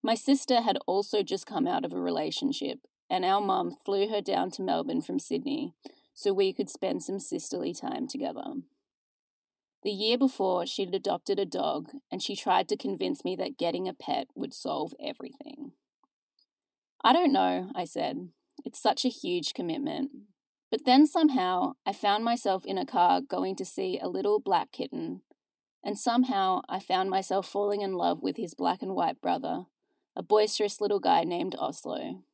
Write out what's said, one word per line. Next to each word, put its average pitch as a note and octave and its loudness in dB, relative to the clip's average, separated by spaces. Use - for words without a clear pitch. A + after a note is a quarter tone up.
My A3+ 2
sister C4 4
had A3 2
also G3+ 2
just - -2
come - -2
out E3+ 0
of - -6
a F3 -4
relationship, - -2
and F#3 0
our G3 4
mum F#3+ 0
flew G3 0
her G#3+ 0
down F#3 -2
to F#3+ -6
Melbourne E3+ 0
from - -4
Sydney E3+ -4
so G3+ 0
we F#3+ 2
could G3 -4
spend F#3 -2
some G3 -4
sisterly F3 -2
time - -6
together. - -6
The G#3 -2
year G#3+ 2
before, F#3 2
she'd F#3 -4
adopted F#3+ -2
a G3 0
dog, E3 -2
and F#3 -8
she G3+ -4
tried F#3 2
to G#3 2
convince F#3+ -4
me F#3 -2
that - -6
getting F3 -2
a F3+ -6
pet - -4
would - -6
solve D#3 -4
everything. - -12
"I A#3 8
don't D#4+ 6
know," F#3 2
I F3 -4
said. E3+ -4
"It's - -4
such - 2
a B3+ 2
huge - -4
commitment." D#3+ -4
But A3 -2
then C4+ 10
somehow, F#3 2
I F#3+ 0
found G#3 2
myself G#3 0
in F#3+ -2
a F3+ -2
car F3+ 4
going F#3 -2
to F#3+ -6
see F#3 -2
a F3+ -4
little G3 2
black F#3 0
kitten E3 -6
and G#3 -2
somehow G#3+ 2
I F#3 -4
found F#3+ 0
myself F#3+ 0
falling G3+ 0
in F#3+ -2
love E3+ 0
with F#3 -2
his F3+ -6
black F3+ -2
and F#3+ -6
white E3+ -2
brother, E3+ -2
a F#3 -8
boisterous G#3 2
little G3+ 0
guy E3+ 4
named F3 -2
Oslo. F3 -6